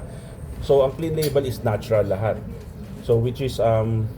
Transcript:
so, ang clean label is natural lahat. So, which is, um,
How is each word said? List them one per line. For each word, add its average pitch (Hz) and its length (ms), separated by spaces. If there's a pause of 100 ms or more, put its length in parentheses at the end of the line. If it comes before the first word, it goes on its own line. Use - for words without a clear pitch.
(640)
so, 139 160
ang 135 160
clean 160 160
label 143 320
is 120 160
natural 107 480
lahat. 98 320 (640)
So, 117 160
which 123 240
is, 127 160
um, 113 580